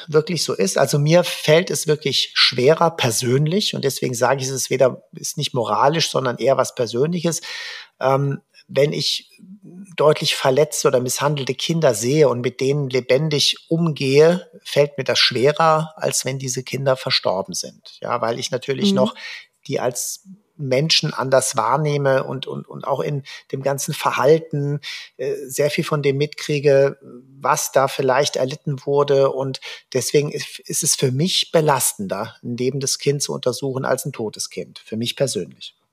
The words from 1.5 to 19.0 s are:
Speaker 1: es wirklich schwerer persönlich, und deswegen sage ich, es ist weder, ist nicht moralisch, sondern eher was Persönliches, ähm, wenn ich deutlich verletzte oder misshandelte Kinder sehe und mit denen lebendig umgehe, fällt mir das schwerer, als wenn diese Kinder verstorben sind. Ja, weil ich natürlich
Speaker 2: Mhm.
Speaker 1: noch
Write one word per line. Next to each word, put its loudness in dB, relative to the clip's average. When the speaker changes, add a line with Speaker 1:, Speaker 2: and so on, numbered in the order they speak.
Speaker 1:
es -4
wirklich -2
schwerer 4
persönlich, 0
und -4
deswegen -2
sage 2
ich, -4
es -6
ist -6
weder, 2
ist -10
nicht -4
moralisch, 2
sondern -2
eher 4
was 0
Persönliches, -2
ähm, 0
wenn 2
ich -4
deutlich 2
verletzte 2
oder 4
misshandelte -2
Kinder 0
sehe 4
und 0
mit -4
denen 0
lebendig 0
umgehe, 4
fällt 0
mir -4
das 0
schwerer, 2
als -2
wenn -4
diese -6
Kinder 0
verstorben -2
sind. -12
Ja, -2
weil 0
ich -6
natürlich 0
Speaker 2:
Mhm. 2
Speaker 1:
noch 2